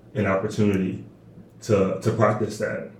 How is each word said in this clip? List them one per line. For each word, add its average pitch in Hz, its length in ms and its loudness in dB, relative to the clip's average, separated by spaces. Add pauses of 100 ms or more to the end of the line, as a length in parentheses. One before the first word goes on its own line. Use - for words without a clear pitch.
(160)
an 101 100 0
opportunity 98 760 0 (580)
to, 95 400 2
to 113 120 0
practice 107 440 0
that 110 320 -6 (100)